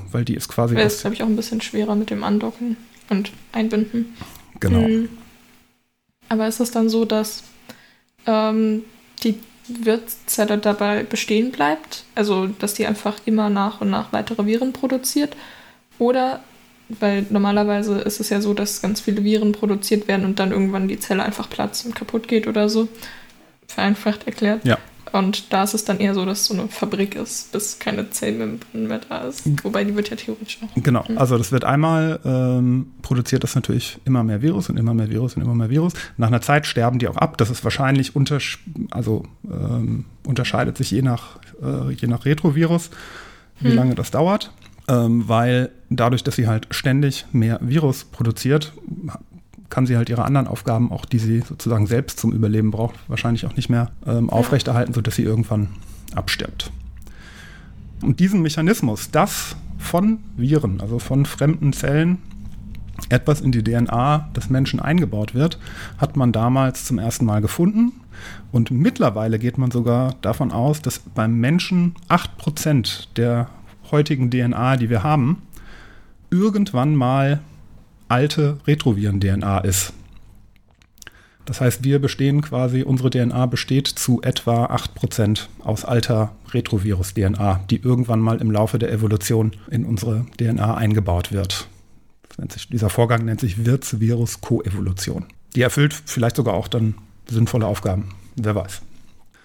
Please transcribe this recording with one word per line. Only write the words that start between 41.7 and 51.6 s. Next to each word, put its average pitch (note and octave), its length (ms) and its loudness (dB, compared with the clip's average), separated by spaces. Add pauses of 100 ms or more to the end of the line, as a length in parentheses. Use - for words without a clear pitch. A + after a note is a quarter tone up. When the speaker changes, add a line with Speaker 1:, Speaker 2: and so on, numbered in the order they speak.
Speaker 1:
je A#2+ 160 -2
nach A#2 160 -2
Retrovirus, E3 640 2 (720)
wie C3 80 2
Speaker 2:
Hm. A#2 60 6
Speaker 1:
lange B2+ 200 4
das - 160 -4
dauert. F3+ 400 0 (360)
Ähm, A#2 400 2
weil B2 440 2 (180)
dadurch, B2 340 2
dass C#3 120 -2
sie A#2 120 2
halt G#2+ 220 0
ständig C#3 640 0
mehr A2+ 280 2
Virus C#3 440 2
produziert, C3 720 0 (920)
kann B2+ 200 2
sie B2 100 4
halt A#2 120 2
ihre A#2+ 160 0
anderen C3+ 200 2
Aufgaben, A#2 460 0
auch - 140 -6
die B2 120 0
sie A2+ 220 2
sozusagen A2+ 480 0